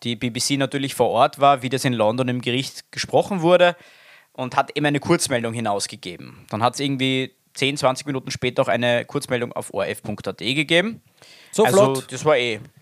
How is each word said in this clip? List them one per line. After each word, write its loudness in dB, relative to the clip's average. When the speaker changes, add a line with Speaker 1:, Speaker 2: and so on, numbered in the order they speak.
Speaker 1:
die -4
B -4
B -6
C 0
natürlich -4
vor 2
Ort 2
war, 4
wie -4
das -2
in 2
London 2
im -2
Gericht -6
gesprochen 0
wurde, 6
und -8
hat 0
eben 0
eine 2
Kurzmeldung 0
hinausgegeben. -6
Dann -4
hat's 2
irgendwie -2
zehn, 0
zwanzig 0
Minuten -6
später -2
auch -2
eine 0
Kurzmeldung -4
auf -10
O -4
R -2
F -8
punkt -8
A -6
T -4
gegeben. 0
Speaker 2:
So 2
Speaker 1:
Also, 4
Speaker 2:
flott. -6
Speaker 1:
das -8
war 6
eh. 0
Speaker 2:
Hat -16